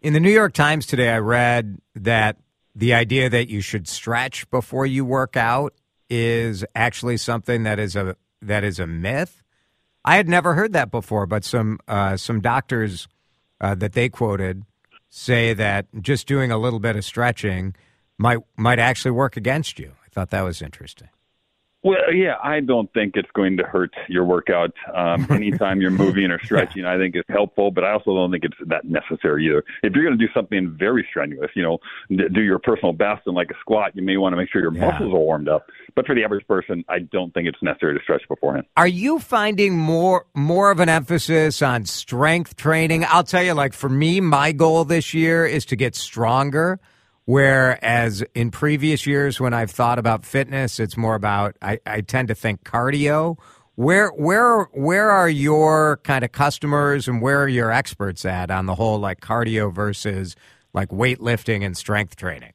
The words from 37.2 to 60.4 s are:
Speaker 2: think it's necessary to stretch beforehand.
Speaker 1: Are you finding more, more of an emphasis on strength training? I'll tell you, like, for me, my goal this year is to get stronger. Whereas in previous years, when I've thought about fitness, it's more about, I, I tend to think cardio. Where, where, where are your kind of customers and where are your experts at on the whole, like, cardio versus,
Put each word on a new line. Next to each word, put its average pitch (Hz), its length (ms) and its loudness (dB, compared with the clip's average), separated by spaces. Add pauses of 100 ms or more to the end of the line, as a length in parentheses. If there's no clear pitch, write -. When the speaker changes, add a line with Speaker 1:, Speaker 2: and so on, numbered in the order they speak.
Speaker 2:
think 85 140 -2
it's 78 160 -6
necessary 76 340 0
to - 60 -6
stretch - 240 0
beforehand. 69 380 -2 (100)
Speaker 1:
Are 165 100 4
you 202 320 0
finding 208 600 0
more, 165 560 0
more 170 380 2
of 180 100 2
an 165 80 4
emphasis 160 720 2
on 123 240 0
strength 151 720 -2
training? 160 500 2
I'll 170 160 6
tell 180 180 0
you, 180 120 0
like, 139 180 0
for - 160 -8
me, 156 320 2
my 156 320 4
goal 160 320 4
this 160 300 -2
year 165 320 2
is 139 220 -2
to 123 100 -4
get 120 180 -2
stronger. 139 840 0 (520)
Whereas 123 920 2 (100)
in 117 160 0
previous 151 560 0
years, 143 340 0
when 127 140 0
I've 113 160 -2
thought 120 300 0
about 113 260 0
fitness, 135 540 -2
it's 110 180 -4
more 113 160 0
about, 101 480 0
I, 101 240 -4
I 107 160 -4
tend 127 280 -2
to 113 40 -2
think 107 300 -6
cardio. 147 760 0 (380)
Where, 180 340 2
where, 208 540 2 (100)
where 185 380 2
are 180 180 6
your 151 720 4
kind 131 220 0
of - 60 -8
customers 143 760 0
and 120 140 -2
where 139 220 2
are 139 40 0
your 117 240 0
experts 101 540 -4
at 90 240 -2
on 95 160 -2
the 95 80 -2
whole, 107 240 0
like, 98 240 -6
cardio 110 500 -2
versus, 98 640 -6 (380)